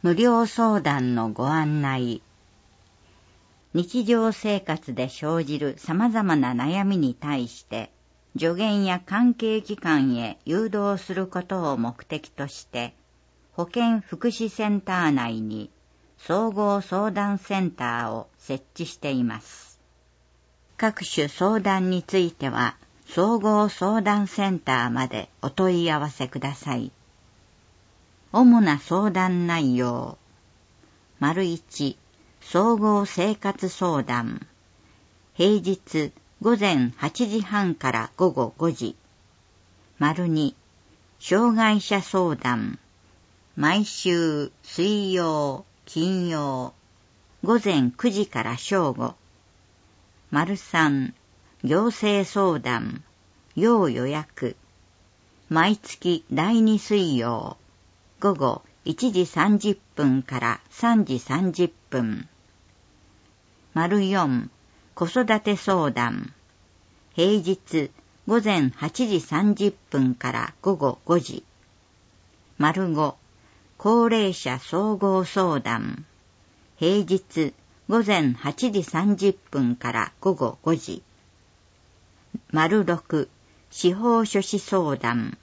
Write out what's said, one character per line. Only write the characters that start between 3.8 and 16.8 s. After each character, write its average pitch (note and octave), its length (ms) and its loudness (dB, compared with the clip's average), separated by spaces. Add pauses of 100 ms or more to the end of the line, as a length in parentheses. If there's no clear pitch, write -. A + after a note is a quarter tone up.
常 A3+ 260 2
生 G#3 280 -2
活 D#3+ 340 -8
で C3 160 -4
生 D#3+ 340 -4
じ D3 140 -6
る C#3 200 -4
様 G3 320 0
々 G#3 260 0
な B2+ 180 0
悩 D#3 300 -2
み G3 140 0
に C3+ 160 0
対 C#3 340 -6
し - 180 -18
て、 A2 260 -10 (460)
助 E3 180 0
言 G3+ 280 0
や F3+ 220 -2
関 A#3 280 2
係 A3 280 -2
機 G#3 160 -10
関 C3+ 400 0
へ A2+ 280 -6
誘 F#3 200 -2
導 G3+ 320 -2
す - 160 -10
る F#3 140 -4
こ F#3 160 -8
と F3+ 280 -4
を C3 60 -2
目 A#2 260 -6
的 - 260 -10
と C#3+ 180 -10
し - 200 -16
て、 A#2+ 260 -8 (600)
保 F3 120 -4
健 A#3 360 0
福 - 260 -6
祉 A3+ 220 -4
セ G#3+ 180 -6
ン G#3 140 0
タ F3+ 240 -2
ー D3+ 60 2
内 A#2 280 -2
に A2 300 -8 (480)
総 G#3+ 340 -2
合 G3+ 300 0